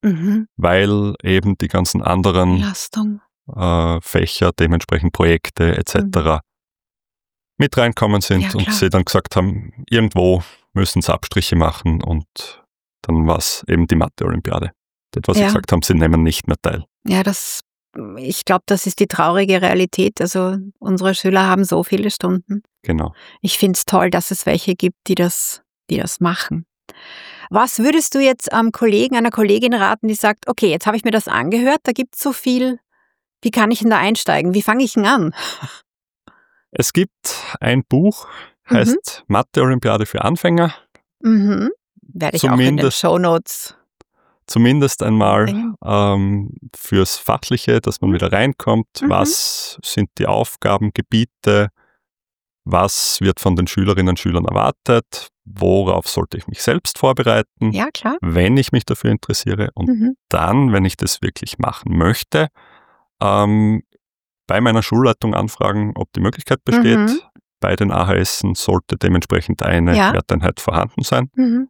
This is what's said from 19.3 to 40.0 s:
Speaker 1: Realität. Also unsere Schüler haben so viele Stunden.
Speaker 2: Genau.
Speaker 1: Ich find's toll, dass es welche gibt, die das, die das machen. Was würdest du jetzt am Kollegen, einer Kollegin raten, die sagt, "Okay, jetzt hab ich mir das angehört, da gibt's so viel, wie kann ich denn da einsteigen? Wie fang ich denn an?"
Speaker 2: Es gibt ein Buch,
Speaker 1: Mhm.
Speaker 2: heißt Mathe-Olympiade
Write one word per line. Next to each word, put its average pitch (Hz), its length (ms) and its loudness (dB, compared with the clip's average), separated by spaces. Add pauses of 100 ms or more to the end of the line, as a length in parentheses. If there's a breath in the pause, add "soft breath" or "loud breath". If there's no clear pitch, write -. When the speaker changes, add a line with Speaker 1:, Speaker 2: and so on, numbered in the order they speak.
Speaker 1:
Realität. 185 580 0
Also 185 360 -2 (200)
unsere 190 380 0
Schüler 190 320 2
haben 190 180 4
so 175 180 0
viele 202 280 -2
Stunden. 185 500 -4 (220)
Speaker 2:
Genau. 80 300 -2 (280 loud breath)
Speaker 1:
Ich - 160 -2
find's 185 280 2
toll, 185 260 2
dass 175 180 -2
es - 160 -6
welche 175 300 0
gibt, - 320 -2
die 180 80 2
das, - 480 -2 (260)
die 165 80 -2
das - 220 -6
machen. 170 480 -2 (840 loud breath)
Was 226 300 0
würdest 294 340 2
du 269 60 0
jetzt 262 340 2
am 226 180 2
Kollegen, 233 460 2
einer 233 140 2
Kollegin 220 420 2
raten, 208 340 0
die 220 60 0
sagt, 208 340 -2
"Okay, 226 220 2
jetzt 156 160 -2
hab 214 80 0
ich 220 100 -4
mir 240 80 0
das 214 160 0
angehört, 233 560 0
da 254 100 -2
gibt's - 280 -6
so 277 100 -2
viel, 254 480 -2 (600)
wie 233 100 0
kann 220 200 2
ich 233 80 -2
denn 220 100 -4
da 214 80 4
einsteigen? 175 560 0
Wie 202 80 2
fang 220 200 0
ich 254 120 0
denn 208 140 2
an?" 208 260 0 (1400 loud breath)
Speaker 2:
Es - 220 -2
gibt - 420 -2 (240 loud breath)
ein 123 240 0
Buch, 175 440 0 (420 loud breath)
Speaker 1:
Mhm. 240 60 2
Speaker 2:
heißt 233 520 0
Mathe-Olympiade 120 760 0